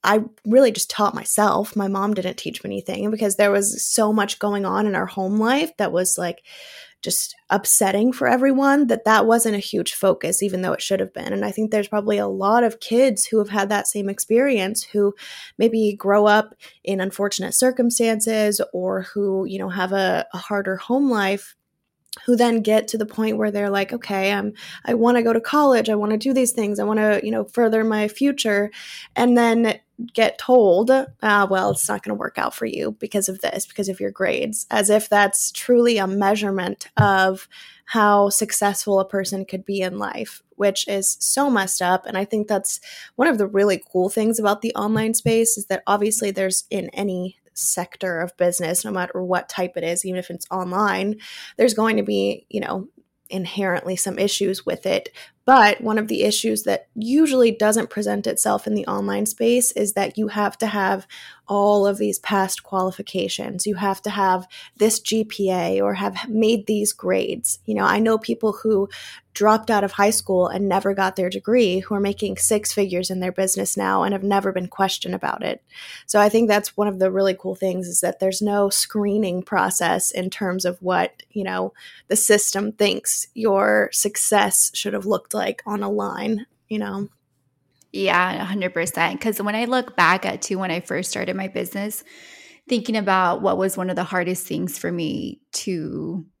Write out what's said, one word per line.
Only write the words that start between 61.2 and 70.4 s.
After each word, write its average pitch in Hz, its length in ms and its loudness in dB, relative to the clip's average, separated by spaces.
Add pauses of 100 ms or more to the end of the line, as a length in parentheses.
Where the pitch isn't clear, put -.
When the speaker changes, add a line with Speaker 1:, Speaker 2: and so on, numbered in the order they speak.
Speaker 1:
all 202 400 4
of 202 100 0
these 208 220 -2
past 190 440 -2
qualifications. 190 1040 -4
You 208 100 -2
have 190 260 -2
to 208 80 -6
have 185 360 0 (300)
this 220 240 2
G 220 240 -2
P 202 260 -2
A 185 300 0
or 202 140 0
have 196 340 -6
made 220 400 0
these 208 240 0
grades. - 720 -4
You 214 100 -4
know, 196 100 0
I 208 140 2
know 220 180 2
people 220 340 -2
who 202 380 0 (440)
dropped 214 380 2
out 202 140 2
of 190 80 -6
high 202 160 2
school 185 380 2